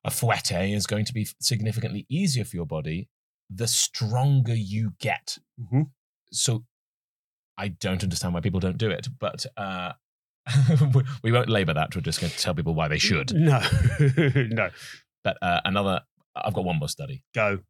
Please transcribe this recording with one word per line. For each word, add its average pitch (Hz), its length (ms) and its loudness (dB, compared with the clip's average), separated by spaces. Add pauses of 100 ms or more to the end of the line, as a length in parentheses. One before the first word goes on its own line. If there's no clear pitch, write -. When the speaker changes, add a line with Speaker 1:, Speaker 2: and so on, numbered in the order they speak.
Speaker 1:
a 156 60 -2
fouette 113 420 0
is 98 360 0
going 104 180 0
to - 80 -8
be 107 140 -2 (120)
significantly 110 680 -2
easier 135 360 0
for - 100 -12
your 85 100 -2
body 78 440 -6 (400)
the 104 180 -4
stronger 123 880 2
you 107 440 -2
get. - 380 -6 (240)
Speaker 2:
Mm-hmm. 117 200 0 (500)
Speaker 1:
So 113 320 0 (960)
I 101 100 -6
don't 92 340 -2
understand 87 320 -2
why 85 60 -2
people 90 220 0
don't 90 160 0
do 113 120 0
it, - 180 -4 (120)
but, - 260 -4 (120)
uh, 92 340 -6 (560)
<laughs> 123 40 -6 (440)
we, 131 80 6 (200)
we 113 80 2
won't 120 180 4
labor 98 240 2
that. 78 220 -2
We're 87 60 -2
just 78 180 -4
gonna 85 140 -2
tell - 220 -2
people 80 180 0
why 80 140 0
they 76 100 0
should. 78 360 0
Speaker 2:
No, 151 280 4 (380)
<laughs> - 0 - (360)
no. 113 340 0 (540)
Speaker 1:
But, - 180 -2
uh, 87 240 2
another, 98 360 2 (340)
I've - 180 -4
got 95 120 -2
one 85 140 0
more 73 100 -4
study. 69 340 -10 (120)
Speaker 2:
Go. 101 240 0 (100)